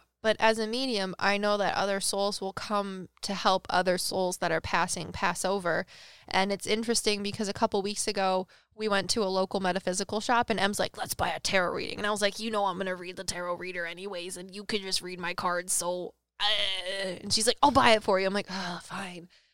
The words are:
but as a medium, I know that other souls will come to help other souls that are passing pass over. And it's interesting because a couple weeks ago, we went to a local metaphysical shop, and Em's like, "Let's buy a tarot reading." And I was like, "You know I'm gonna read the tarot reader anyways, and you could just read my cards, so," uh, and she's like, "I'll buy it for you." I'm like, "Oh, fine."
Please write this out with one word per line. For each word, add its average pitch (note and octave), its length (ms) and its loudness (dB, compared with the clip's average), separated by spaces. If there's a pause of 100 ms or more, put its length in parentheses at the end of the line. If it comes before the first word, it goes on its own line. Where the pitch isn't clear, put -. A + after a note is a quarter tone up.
(220)
but A3 160 4
as A3 200 6
a A3 80 0
medium, A3 520 -2
I G3+ 180 2
know G#3 200 2
that F#3+ 180 0
other G3 260 0
souls G3+ 400 0
will F#3+ 120 -6
come G3 560 -4 (140)
to G3+ 120 -4
help F#3+ 340 2
other F3+ 300 2
souls F#3 400 -2
that F3 140 0
are D#3+ 80 2
passing F3 520 -2
pass F3+ 320 -2
over. F#3 420 0 (420)
And F#3+ 220 2
it's G3 160 -4
interesting G#3+ 560 0
because G3+ 260 -4
a G3 40 -4
couple G#3+ 300 0
weeks G#3 260 -4
ago, F#3+ 400 0 (260)
we G#3+ 140 -4
went G3 220 2
to A#3 120 2
a G3 40 2
local F#3+ 340 0
metaphysical F#3+ 600 0
shop, A#3+ 300 2
and G3+ 100 0
Em's G3+ 180 0
like, - 200 -2
"Let's - 160 -4
buy F3+ 160 0
a D#3+ 100 -4
tarot F#3 320 2
reading." - 260 -6
And G#3 80 -4
I G#3 40 0
was G#3 100 0
like, G3+ 180 0
"You A3 120 -4
know G#3 160 2
I'm F3+ 100 0
gonna F#3+ 180 -2
read F3+ 220 -12
the F#3+ 80 -10
tarot F3 300 -4
reader F3 320 -6
anyways, F3+ 500 -8
and F3+ 180 -14
you G#3 100 -12
could G3+ 180 -2
just F#3+ 180 0
read F3+ 180 -10
my F3 140 -4
cards, F3+ 400 -2
so," F3+ 400 -2 (260)
uh, G3+ 60 -4 (760)
and G#3 100 -2
she's A3 140 4
like, A3+ 160 2
"I'll C#4+ 80 8
buy A#3+ 220 8
it A3 100 6
for F#3+ 180 2
you." F#3+ 60 2
I'm F#3+ 80 0
like, G3+ 160 -2
"Oh, F3+ 320 -6
fine." F3+ 460 -10 (260)